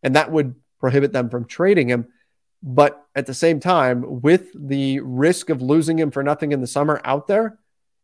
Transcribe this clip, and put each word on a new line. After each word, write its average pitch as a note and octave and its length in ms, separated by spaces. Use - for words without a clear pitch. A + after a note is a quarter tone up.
and C3 140
that D3+ 160
would C#3 240
prohibit C#3 320
them B2 180
from A#2+ 140
trading E3+ 460
him. A#2+ 180
But C#3 500
at C3+ 120
the C3 80
same E3 260
time, B2+ 640
with F3 340
the C#3 460
risk C3+ 480
of C3 120
losing D#3+ 380
him D3+ 120
for C#3 120
nothing D3 300
in C3+ 80
the B2 40
summer C#3+ 380
out C#3 240
there, G#3+ 320